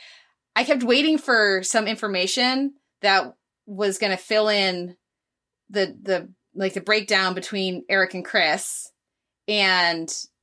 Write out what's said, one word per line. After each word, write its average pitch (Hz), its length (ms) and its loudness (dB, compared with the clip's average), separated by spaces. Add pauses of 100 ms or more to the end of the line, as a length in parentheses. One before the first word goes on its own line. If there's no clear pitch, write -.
(580)
I 233 80 2
kept 254 180 0
waiting 294 340 4
for 208 460 2
some 214 240 0
information 226 840 -2 (260)
that 196 340 2 (320)
was 196 320 -2
gonna 196 200 -2
fill 214 320 0
in 185 480 -2 (720)
the, 190 320 -2
the, 180 280 -2 (260)
like, 190 180 -2
the 196 80 -6
breakdown 196 540 2
between 185 540 -6
Eric 190 260 0
and 180 100 -8
Chris, - 680 -2 (560)
and, 180 640 2 (320)